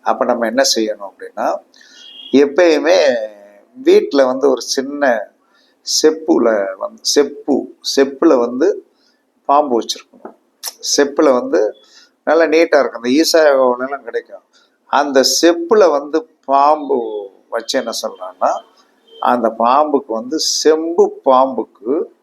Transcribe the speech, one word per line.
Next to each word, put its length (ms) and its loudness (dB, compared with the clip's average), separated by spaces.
அப்ப 200 0
நம்ம 260 -2
என்ன 120 2
செய்யணும் 360 -4
அப்படின்னா, 360 -10
எப்பயுமே 560 2
வீட்ல 540 2
வந்து 180 -2
ஒரு 140 -2
சின்ன 280 -6
செப்புல 640 0
வந்து, 240 -12
செப்பு, 440 0
செப்புல 360 2
வந்து 220 -2
பாம்பு 300 2
வச்சிருக்கணும். 560 -12
செப்புல 340 2
வந்து 200 -2
நல்லா 260 2
நீட்டா 280 4
இருக்கும். 220 -4
இந்த 140 -2
ஈசா 320 2
யோகாவிலலாம் 600 0
கிடைக்கும். 340 -12
அந்த 300 2
செப்புல 460 2
வந்து 220 -4
பாம்பு 520 2
வச்சு 260 -6
என்ன 120 -6
சொல்றான்னா, 500 -6
அந்த 160 0
பாம்புக்கு 560 0
வந்து, 180 -8
செம்பு 460 2
பாம்புக்கு 640 0